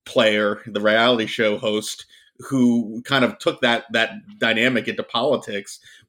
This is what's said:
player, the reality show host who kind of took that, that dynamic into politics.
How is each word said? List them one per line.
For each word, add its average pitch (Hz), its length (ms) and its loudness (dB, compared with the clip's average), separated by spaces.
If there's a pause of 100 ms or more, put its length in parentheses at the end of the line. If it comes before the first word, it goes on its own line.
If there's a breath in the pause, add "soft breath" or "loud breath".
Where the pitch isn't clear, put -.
player, 107 600 2
the 104 160 -6
reality 113 440 4
show 104 320 0
host 107 480 -4 (340 soft breath)
who 120 640 0
kind 131 220 0
of 107 140 -2
took - 220 -2
that, 117 300 0
that 113 200 0 (260)
dynamic 117 500 0
into 107 160 -4
politics. 117 760 -4 (300 soft breath)